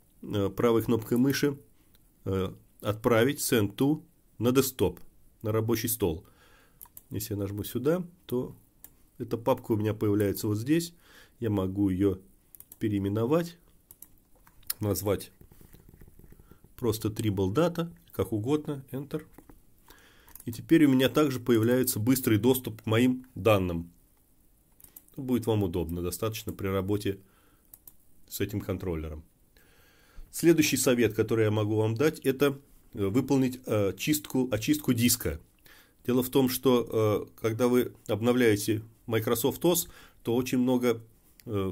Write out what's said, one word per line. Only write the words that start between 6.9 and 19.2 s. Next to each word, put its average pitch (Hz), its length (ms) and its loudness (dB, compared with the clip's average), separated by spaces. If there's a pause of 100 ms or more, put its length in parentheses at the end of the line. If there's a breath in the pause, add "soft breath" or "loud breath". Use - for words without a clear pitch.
Если 107 240 -8
я 101 60 -4
нажму 101 260 -6
сюда, 156 400 -2 (200)
то 123 300 -6 (600)
эта 120 200 -6
папка 123 360 -2
у - 20 2
меня 104 180 0
появляется 104 540 0
вот 104 100 -2
здесь. 156 360 -2 (460 soft breath)
Я 113 100 -4
могу 98 400 0
её 95 300 2 (600)
переименовать, 113 800 -2 (1200)
назвать 98 500 -2 (1400 soft breath)
просто 110 320 -2
Tribble 101 460 -2
Data, 170 360 0 (220)
как - 220 -4
угодно, 135 580 -4
Enter. 143 320 -8 (1200 loud breath)